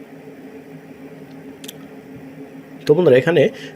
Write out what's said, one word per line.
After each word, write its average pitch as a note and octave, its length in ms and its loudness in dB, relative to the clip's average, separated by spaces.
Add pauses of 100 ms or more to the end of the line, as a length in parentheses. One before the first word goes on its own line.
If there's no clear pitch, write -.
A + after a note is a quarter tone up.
(2750)
তো D3+ 80 0
বন্ধুরা, D3+ 240 4
এখানে E3 320 0 (260)